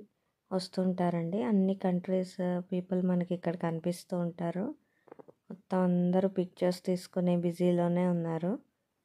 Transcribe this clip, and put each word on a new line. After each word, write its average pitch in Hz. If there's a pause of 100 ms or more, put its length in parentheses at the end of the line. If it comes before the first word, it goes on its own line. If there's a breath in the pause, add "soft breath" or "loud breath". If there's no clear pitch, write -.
(500)
వస్తుంటారండి. 180
అన్ని 196
కంట్రీస్ 185 (280)
పీపుల్ 180
మనకి 180
ఇక్కడ 170
కనిపిస్తూ 170
ఉంటారు. 175 (800 loud breath)
మొత్తం -
అందరూ 180
పిక్చర్స్ 180
తీసుకునే 180
బిజీలోనే 175
ఉన్నారు. 170 (520)